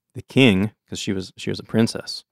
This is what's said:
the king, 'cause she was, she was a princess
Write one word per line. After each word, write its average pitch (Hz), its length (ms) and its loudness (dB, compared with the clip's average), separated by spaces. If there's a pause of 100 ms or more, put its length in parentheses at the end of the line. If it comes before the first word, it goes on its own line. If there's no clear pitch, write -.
(140)
the 120 80 -12
king, 107 500 2 (160)
'cause - 100 -14
she - 140 -6
was, 95 240 -8
she - 140 -8
was 95 80 -8
a - 60 -16
princess - 680 -2